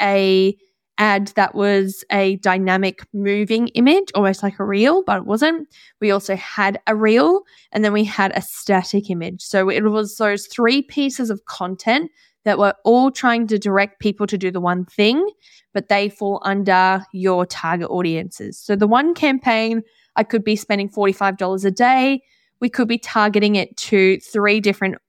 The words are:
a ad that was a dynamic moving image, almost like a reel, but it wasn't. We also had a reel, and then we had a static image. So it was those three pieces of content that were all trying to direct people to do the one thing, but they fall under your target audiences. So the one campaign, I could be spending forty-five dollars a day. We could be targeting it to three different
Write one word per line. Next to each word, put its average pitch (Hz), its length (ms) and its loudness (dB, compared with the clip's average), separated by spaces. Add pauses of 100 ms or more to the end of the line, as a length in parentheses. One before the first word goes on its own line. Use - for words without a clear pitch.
a 196 560 2 (420)
ad 202 300 0
that - 260 0
was 196 580 0
a 196 240 0
dynamic 190 760 -2
moving 208 540 -2
image, 311 460 2
almost 190 280 0
like 196 160 -4
a 196 60 -4
reel, 233 380 2
but 202 140 -2
it 185 80 -8
wasn't. 302 420 -2 (340)
We 208 100 2
also 196 260 -2
had 196 500 -2
a 214 80 0
reel, 247 480 4 (300)
and 214 100 0
then 208 120 2
we 214 100 2
had 196 320 -2
a 190 60 -2
static 202 680 -2
image. 175 320 -8
So 190 300 0
it 180 120 0
was 214 360 -2
those 202 280 -2
three 247 360 0
pieces 269 480 -4
of 202 160 -8
content 226 640 -4 (340)
that 196 140 0
were 196 160 2 (100)
all 247 260 4
trying 233 360 0
to 214 120 0
direct 202 400 0
people 208 280 -2
to 202 100 -4
do 185 140 -2
the 185 100 -6
one 180 240 -2
thing, 247 420 0 (460)
but - 160 -6
they 202 220 2
fall 202 340 -6
under 190 580 2 (100)
your 185 340 0
target 175 420 -6
audiences. 165 720 -6
So 208 180 -4
the 208 100 0
one 277 280 2
campaign, 226 680 0 (340)
I 214 80 2
could 220 200 -2
be 214 120 0
spending 202 340 -4
forty-five 196 480 0
dollars 190 260 -4
a 196 60 2
day. 254 520 2 (380)
We 240 80 -2
could 240 200 0
be 233 100 -2
targeting 208 580 0
it - 220 -4
to 190 420 2
three 208 400 0
different 196 360 -2 (120)